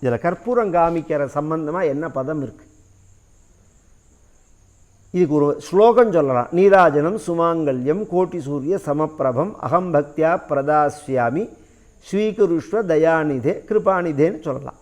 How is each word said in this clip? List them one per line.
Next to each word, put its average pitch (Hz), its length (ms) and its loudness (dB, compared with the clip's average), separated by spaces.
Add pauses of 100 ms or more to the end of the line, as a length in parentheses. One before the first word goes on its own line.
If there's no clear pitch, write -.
இதுல 120 180 -2
கற்பூரம் 202 540 -2
காமிக்கிற 165 600 0
சம்பந்தமா 156 500 -4
என்ன 151 260 -2
பதம் 143 320 -6
இருக்கு? 120 220 -12 (2500)
இதுக்கு 170 220 2
ஒரு 147 140 2 (120)
ஸ்லோகம் 226 500 4
சொல்லலாம். 135 400 0
"நீராஜனம் 180 760 4
சுமாங்கல்யம் 165 840 0
கோட்டி 180 320 -2
சூரிய 143 360 -4 (100)
சமப்பிரபம் 147 760 -2
அகம் 175 340 0
பக்தியா 147 380 0 (160)
பிரதாஸ்யாமி 143 960 -2 (600)
ஸ்வீகுருஷ்வ 202 800 -2
தயாநிதே 156 680 2 (120)
கிருபாநிதேன்னு" 185 760 0
சொல்லலாம். 135 400 -10